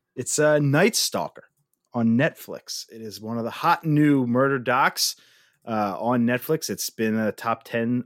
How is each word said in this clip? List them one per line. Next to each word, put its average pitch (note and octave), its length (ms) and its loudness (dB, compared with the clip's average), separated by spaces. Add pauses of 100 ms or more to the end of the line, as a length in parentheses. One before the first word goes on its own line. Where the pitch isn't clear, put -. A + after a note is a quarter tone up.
(160)
It's, - 240 -4
uh, D3+ 180 4
Night D3 380 2
Stalker - 480 -6 (500)
on A#2 240 2
Netflix. - 720 -4
It A2+ 100 -18
is G2+ 200 -14
one A2 180 -8
of A2+ 60 -4
the A2+ 80 -6
hot - 320 0
new D3 420 4
murder C3 320 2
docs, B2+ 560 0 (500)
uh, G#2+ 360 -2
on A#2+ 260 2
Netflix. B2+ 420 -2
It's - 220 -6
been A2 260 -2
a A2 140 0
top A2+ 320 -4
ten A#2+ 440 -2